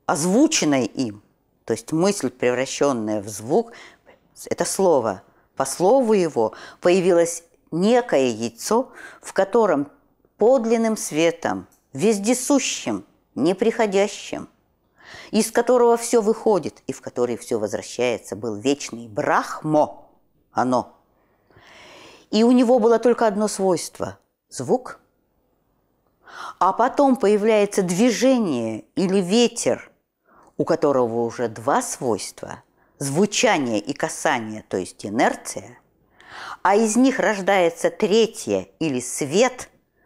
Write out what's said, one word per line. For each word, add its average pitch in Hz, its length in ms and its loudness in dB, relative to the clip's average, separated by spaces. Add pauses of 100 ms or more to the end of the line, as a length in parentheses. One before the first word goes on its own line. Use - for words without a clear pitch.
озвученной 170 800 2
им, 107 360 -6 (420)
то - 100 -2
есть - 180 -8
мысль, 185 380 0
превращённая 123 920 -2
в 98 80 -10
звук, 117 440 -2 (720)
это - 180 -4
слово, 131 580 0 (320)
по 135 100 -2
слову 220 480 2
его 151 420 0 (260)
появилось 175 640 2 (260)
некое 180 600 2
яйцо, 117 600 -4 (320)
в - 100 -14
котором 190 600 0 (460)
подлинным 226 580 2
светом, 151 720 -2 (240)
вездесущим, 202 1160 0 (300)
неприходящим, 196 1120 -2 (840)
из 214 180 0
которого 240 460 4
всё 233 240 0
выходит 202 640 0
и 135 60 -6
в - 80 -20
который 120 360 -4
всё - 220 -4
возвращается, 104 800 -4
был 107 180 -8
вечный 117 540 -4
Брахмо, 151 1000 -2 (440)
оно. 123 440 -2 (1300)
И 214 140 4
у 240 80 6
него 254 260 4
было 226 200 4
только 233 280 2
одно 208 220 0
свойство — 180 720 -4 (300)
звук. - 520 -4 (1600)
А 180 140 2
потом 254 440 2
появляется 208 640 2
движение 180 1040 0 (100)
или 190 260 0
ветер, 208 720 0 (640)
у 147 80 -2
которого 127 600 0
уже 117 240 -4
два 120 340 -2
свойства — - 800 -6 (360)
звучание 147 800 0
и 135 120 -6
касание, 120 760 -4
то - 80 -4
есть - 280 -8
инерция, 117 760 -4 (840)
а 190 140 4
из 214 200 2
них 254 220 4
рождается 185 720 0
третье 180 800 0 (100)
или 143 220 -2
свет, 190 680 -2 (380)